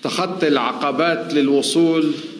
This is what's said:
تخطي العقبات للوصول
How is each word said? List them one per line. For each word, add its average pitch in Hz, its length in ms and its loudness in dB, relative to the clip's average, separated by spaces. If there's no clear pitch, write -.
تخطي 180 460 -2
العقبات 143 840 0
للوصول 147 760 2